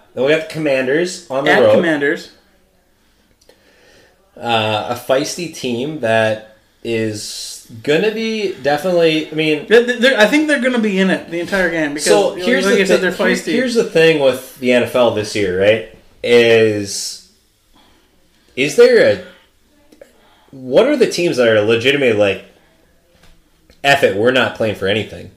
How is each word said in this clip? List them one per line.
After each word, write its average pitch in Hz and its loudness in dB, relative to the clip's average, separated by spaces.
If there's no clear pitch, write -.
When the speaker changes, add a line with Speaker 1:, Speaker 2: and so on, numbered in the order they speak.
Speaker 1:
then 123 -2
we 143 2
got 156 0
the - -14
Commanders 151 -2
on 139 -2
the 170 2
Speaker 2:
At 196 4
Speaker 1:
road. - 4
Speaker 2:
Commanders. 156 -2
Speaker 1:
Uh, 107 -2
a 120 -4
feisty 147 -4
team 135 -6
that 110 -2
is 110 -8
gonna 180 0
be 220 -4
definitely, 156 0
I - -16
mean 156 -2
Speaker 2:
They, 233 6
they, 240 -4
they're, 233 2
I 214 4
think 302 2
they're 285 0
gonna 247 -2
be 208 0
in 190 2
it - -4
the 170 -6
entire 180 -2
game 156 -4
because, 147 -6
Speaker 1:
So, 202 2
Speaker 2:
you 175 -12
know, 180 -6
Speaker 1:
here's 254 0
Speaker 2:
like 247 2
Speaker 1:
the 202 2
Speaker 2:
you 190 0
said, 185 2
Speaker 1:
thi-, 190 -2
Speaker 2:
they're 185 -2
Speaker 1:
here-, 190 0
Speaker 2:
feisty. 185 -6
Speaker 1:
here's 240 -2
the 233 2
thing 160 2
with - -2
the 123 0
N 120 2
F 113 -4
L 120 4
this 107 -6
year, 95 -2
right? 110 0
Is... 113 0
Is 143 -2
there 220 6
a, - -16
what 135 2
are 294 0
the 226 2
teams 170 -2
that 120 4
are 110 4
legitimately 117 2
like, 98 0
"F 139 2
it, 101 2
we're 117 2
not 117 0
playing 107 -2
for 95 -6
anything"? 95 -6